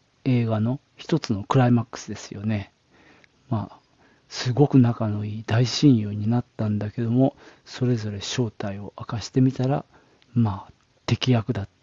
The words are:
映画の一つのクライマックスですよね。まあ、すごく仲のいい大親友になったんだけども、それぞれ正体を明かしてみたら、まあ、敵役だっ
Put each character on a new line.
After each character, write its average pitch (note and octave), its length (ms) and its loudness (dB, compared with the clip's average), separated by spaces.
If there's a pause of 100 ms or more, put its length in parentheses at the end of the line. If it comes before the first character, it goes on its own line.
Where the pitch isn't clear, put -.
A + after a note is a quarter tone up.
(240)
映 A#2+ 220 2
画 A2 140 0
の B2 200 -2 (160)
一 - 220 -2
つ - 140 -4
の G2+ 120 -4
ク - 140 2
ラ B2 100 6
イ - 20 4
マ A#2+ 120 4
ッ - 40 -4
ク - 140 -14
ス - 80 -16
で G#2 80 -10
す - 160 -16
よ G2+ 100 -10
ね。 G#2+ 300 -4 (760)
ま G#2+ 220 -4
あ、 - 80 -20 (500)
す - 240 -4
ご C3+ 140 6
く C#3 120 4
仲 A#2 300 4
の G#2 160 -4
い G#2+ 160 -8
い A2 40 -14
大 A#2 220 2
親 C3+ 300 4
友 G#2 180 -2
に G#2 140 -4
な A#2+ 120 0
っ - 40 -8 (120)
た A2 120 -2
ん G#2 100 0
だ G#2 120 -6
け A#2+ 120 -6
ど A2+ 80 -2
も、 C3 260 2 (280)
そ - 220 -6
れ B2 100 2
ぞ G#2+ 140 -6
れ G2+ 100 -10
正 A#2 300 -4
体 G2+ 300 -8
を G2+ 180 -12
明 - 60 -12
か A2+ 160 -8
し - 80 -12
て C3+ 120 2
み C3 120 4
た B2+ 160 -2
ら、 C#3+ 160 -2 (500)
ま G#2 340 0
あ、 - 40 -20 (340)
敵 B2 260 0
役 A#2 200 0
だ G2+ 120 -4
っ - 40 -14 (140)